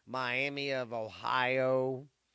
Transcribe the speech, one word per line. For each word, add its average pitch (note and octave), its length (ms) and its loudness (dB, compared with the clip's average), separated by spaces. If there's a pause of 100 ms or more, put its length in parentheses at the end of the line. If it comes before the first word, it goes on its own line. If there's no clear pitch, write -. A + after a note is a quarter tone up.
Miami C3+ 640 -2
of B2 180 -4
Ohio, C3 1120 2 (300)